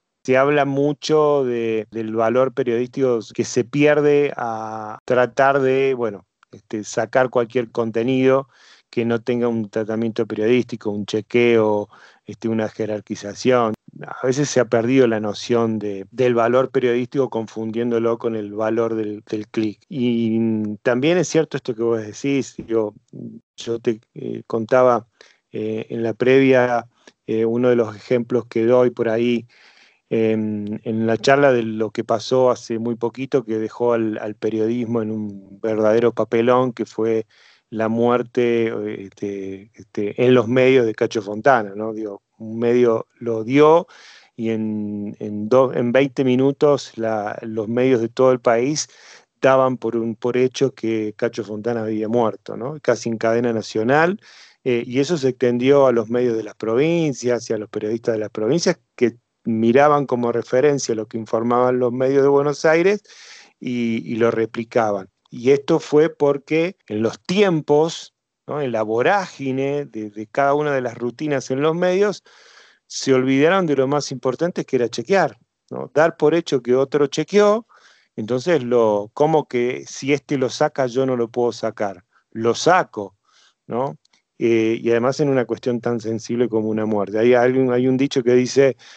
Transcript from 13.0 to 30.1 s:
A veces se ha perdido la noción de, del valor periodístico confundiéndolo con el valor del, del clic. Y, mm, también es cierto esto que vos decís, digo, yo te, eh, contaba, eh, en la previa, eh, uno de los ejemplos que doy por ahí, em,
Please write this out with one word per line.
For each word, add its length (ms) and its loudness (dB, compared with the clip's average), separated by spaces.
A 220 -8
veces 220 0
se 100 0
ha 60 4
perdido 420 2
la 140 0
noción 580 -2
de, 320 -8
del 240 2
valor 360 2
periodístico 580 0
confundiéndolo 880 -2
con 180 -4
el 160 -8
valor 440 -2
del, 340 -6
del 180 -6
clic. 400 -4
Y, 500 0
mm, 460 -2
también 340 2
es 120 0
cierto 260 0
esto 180 -6
que 100 -4
vos 220 0
decís, 520 -4
digo, 360 -2
yo 240 -8
te, 220 -2
eh, 320 -10
contaba, 600 2
eh, 360 -6
en 140 -6
la 100 -2
previa, 720 4
eh, 180 0
uno 240 0
de 80 4
los 180 -2
ejemplos 520 -2
que 180 0
doy 240 4
por 180 -4
ahí, 400 0
em, 560 0